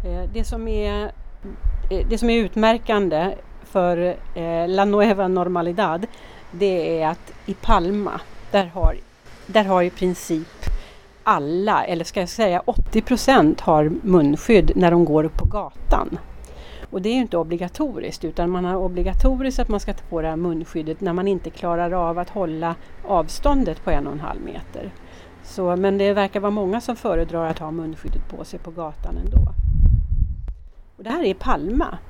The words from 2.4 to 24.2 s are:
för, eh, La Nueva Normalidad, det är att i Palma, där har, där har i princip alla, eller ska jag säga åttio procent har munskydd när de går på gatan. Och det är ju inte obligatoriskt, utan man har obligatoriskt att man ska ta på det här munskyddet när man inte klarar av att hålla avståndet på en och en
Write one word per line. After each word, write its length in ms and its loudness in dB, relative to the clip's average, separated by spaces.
för, 520 0
eh, 340 -2
La 160 2
Nueva 440 4
Normalidad, 800 0
det 520 0
är 60 2
att 240 -6
i 80 -4
Palma, 640 0
där 160 4
har, 300 0
där 180 2
har 180 4
i 80 2
princip 580 -4
alla, 600 0
eller 200 -4
ska 160 -4
jag 80 -2
säga 320 0
åttio 420 0
procent 580 4
har 320 4
munskydd 720 6
när 160 6
de 140 6
går 320 2
på 80 0
gatan. 760 0
Och 120 -4
det 60 -2
är 60 0
ju 60 2
inte 160 -2
obligatoriskt, 880 -4
utan 260 -2
man 140 -2
har 120 -2
obligatoriskt 840 0
att 80 0
man 120 0
ska 120 -6
ta 160 -8
på 140 -4
det 60 -2
här 80 -2
munskyddet 640 -4
när 120 -2
man 160 0
inte 220 -2
klarar 420 -2
av 260 0
att 120 -6
hålla 440 -4
avståndet 800 2
på 60 0
en 160 4
och 60 -4
en 80 -6